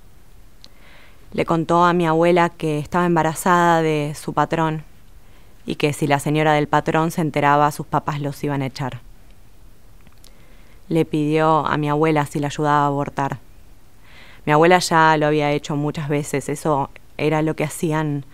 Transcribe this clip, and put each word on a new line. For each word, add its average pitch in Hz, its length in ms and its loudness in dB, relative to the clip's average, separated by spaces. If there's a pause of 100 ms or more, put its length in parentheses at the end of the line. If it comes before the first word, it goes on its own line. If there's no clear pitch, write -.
(1300)
Le 160 100 -2
contó 170 400 2
a 175 80 4
mi 175 140 2
abuela 170 420 2
que 156 300 -6
estaba 175 260 -2
embarazada 170 800 2
de 151 360 -2
su - 140 -10
patrón 156 500 -2 (840)
y - 80 -6
que 147 180 -2
si 151 140 -4
la 143 140 2
señora 151 340 2
del 147 140 0
patrón 160 420 0
se 180 100 -6
enteraba, 147 500 2
sus 151 160 -10
papás 147 360 -4
los 143 200 -8
iban 143 200 -4
a 135 40 -4
echar. 127 360 -10 (1900)
Le 160 160 0
pidió 156 640 0
a - 100 -4
mi 147 140 -2
abuela 151 340 2
si - 140 -8
la 143 80 -4
ayudaba 147 380 0
a - 20 2
abortar. 143 540 -4 (1080)
Mi 151 40 4
abuela 170 260 6
ya 160 400 4
lo 151 80 0
había 147 260 0
hecho 147 240 -4
muchas 147 320 -4
veces, 147 400 -4
eso 147 400 -2 (300)
era 156 240 0
lo 156 120 -2
que 156 100 -6
hacían 151 680 -4